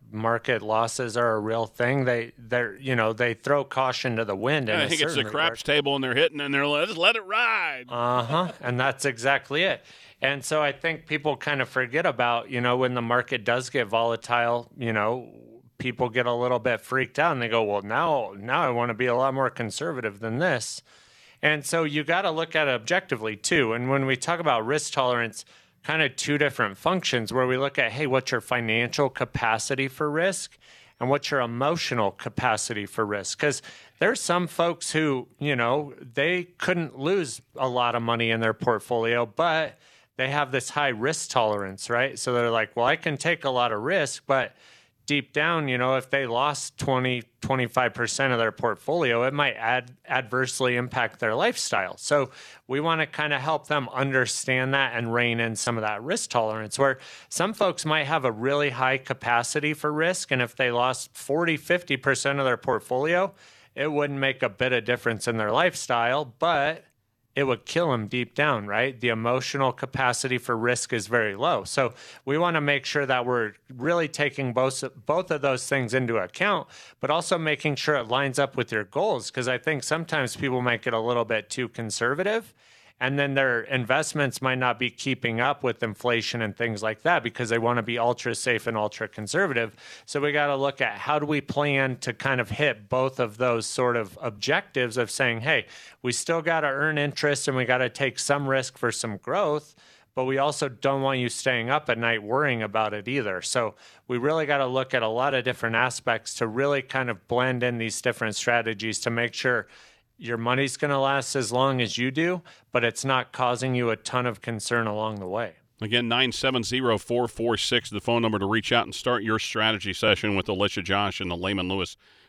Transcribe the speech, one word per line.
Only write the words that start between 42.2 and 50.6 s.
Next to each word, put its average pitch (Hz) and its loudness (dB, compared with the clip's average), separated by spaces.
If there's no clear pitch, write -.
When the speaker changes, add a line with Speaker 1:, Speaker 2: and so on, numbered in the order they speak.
Speaker 1:
they're 120 2
like, 110 0
"Well, 120 2
I 139 4
can 156 -2
take 165 -2
a 139 2
lot 123 2
of 107 -2
risk," 151 -2
but 135 0
deep 143 0
down, 156 2
you 127 0
know, 127 2
if 127 -4
they 139 0
lost 131 -2
twenty, 127 0
twenty-five 127 0
percent 127 0
of 120 2
their 113 2
portfolio, 120 0
it 135 0
might 139 0
ad-, 120 -2
adversely 127 0